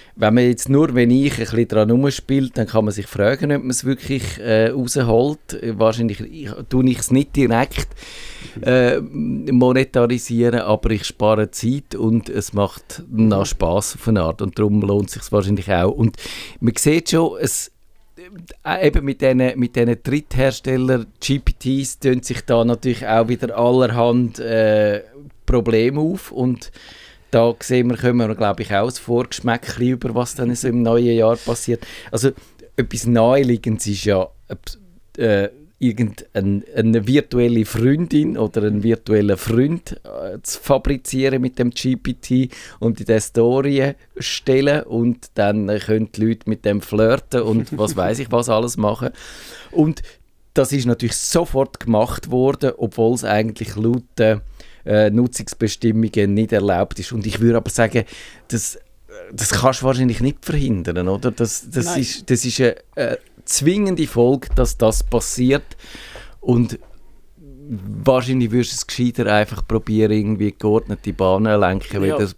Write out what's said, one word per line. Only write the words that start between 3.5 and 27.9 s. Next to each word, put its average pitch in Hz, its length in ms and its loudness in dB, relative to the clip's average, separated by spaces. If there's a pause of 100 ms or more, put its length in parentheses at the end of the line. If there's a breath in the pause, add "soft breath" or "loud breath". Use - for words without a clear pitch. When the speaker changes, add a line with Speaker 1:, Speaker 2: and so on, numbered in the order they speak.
Speaker 1:
ob 143 80 -2
man 127 80 -6
es 127 160 -4
wirklich, 131 540 -4
äh, 113 320 2
rausholt. 123 880 0 (200)
Wahrscheinlich 110 420 0
ich, 143 300 -12 (180)
tue 131 220 4
ich 120 100 0
es - 120 -4
nicht 135 260 2
direkt, 120 500 0 (760 loud breath)
äh, 127 380 2
monetarisieren, 123 1600 0
aber 107 300 0
ich 107 140 -2
spare 107 460 0
Zeit 131 440 -4
und 113 320 0
es - 240 -6
macht - 580 -4
noch 107 360 2
Spass 90 500 -2
auf - 120 -8
eine 107 140 2
Art 80 200 -2
und 98 180 -6
darum 104 220 2
lohnt 101 260 0
es - 60 -12
sich - 180 -10
wahrscheinlich 101 400 0
auch. 90 200 2
Und - 260 0 (420 loud breath)
man 113 180 0
sieht 160 320 0
schon, 156 300 0
es, - 320 -6 (960)
äh, 175 220 0
eben 143 180 2
mit 139 160 -4
diesen, 131 160 4 (200)
mit 120 200 -2
diesen 117 260 2
Dritthersteller 131 1000 0 (160)
G 139 180 0
P - 140 0
Ts 135 460 -4
tun 127 220 2
sich - 200 -8
da 117 240 2
natürlich 120 420 -2
auch 113 220 2
wieder 117 280 -4
allerhand, 120 840 2
äh, 107 640 2 (420)
Probleme 117 560 2
auf 175 320 -4
und 127 380 -2 (600 loud breath)
da 117 300 4
sehen 123 300 2